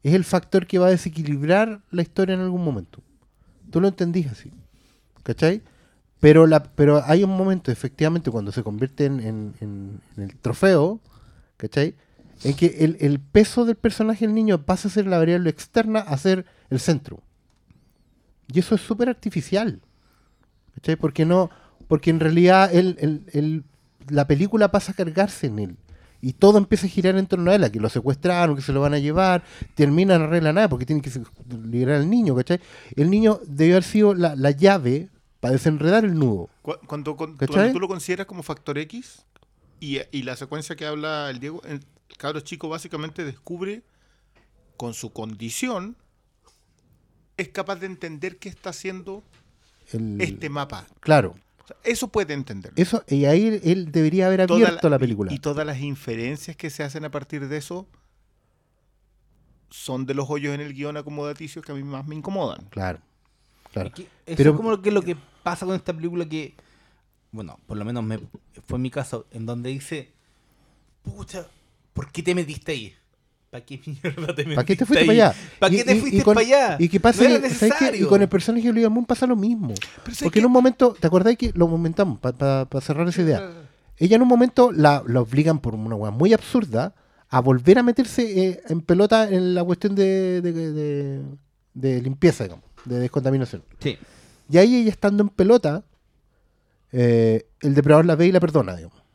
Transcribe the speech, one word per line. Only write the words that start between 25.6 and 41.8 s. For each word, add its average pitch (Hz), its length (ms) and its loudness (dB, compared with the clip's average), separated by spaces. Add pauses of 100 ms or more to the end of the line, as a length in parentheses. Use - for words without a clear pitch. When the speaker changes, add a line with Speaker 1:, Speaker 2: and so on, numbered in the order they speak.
Speaker 1:
Y 127 120 -4
todo 208 240 6
empieza 196 300 0
a - 20 -2
girar 185 280 0
en 190 100 -2
torno 180 240 0
a 208 40 6
él, 196 80 2
a 110 80 0
que 110 80 -6
lo 110 100 -2
secuestraron, 147 680 0
que 139 80 -8
se 139 100 -6
lo 139 80 0
van 143 140 0
a 147 40 0
llevar, 175 440 0 (320)
terminan, 165 460 4
no 156 60 -2
arregla 160 260 2
nada, 202 160 2
porque 127 160 -4
tienen 147 180 -2
que 139 80 -12
se-, 123 100 -10 (480)
liberar 127 280 0
al 151 120 0
niño, 208 260 2
¿cachai? 175 240 -2 (360)
El 156 160 2
niño 214 340 4
debió 160 300 4
haber 185 80 4
sido 208 320 2
la, 170 200 0
la 135 160 2
llave 156 580 2 (300)
para 120 140 -2
desenredar 156 500 2
el 185 120 0
nudo. 110 340 0 (140)
Speaker 2:
Cu-, 165 140 -8 (100)
cuando, 147 280 -10
con-, 156 220 -12
Speaker 1:
¿Cachai? 135 180 -4
Speaker 2:
cuando 226 180 2
tú 220 60 -4
lo 185 80 -4
consideras 185 380 -8
como 180 160 -16
factor 147 380 -10
X, 190 440 -16 (560)
y, 139 200 -8 (120)
y 139 120 -8
la 127 120 -10
secuencia 151 400 -12
que 151 120 -14
habla 151 420 -8
el 127 100 -12
Diego, 151 280 -14
el 143 140 -14 (360)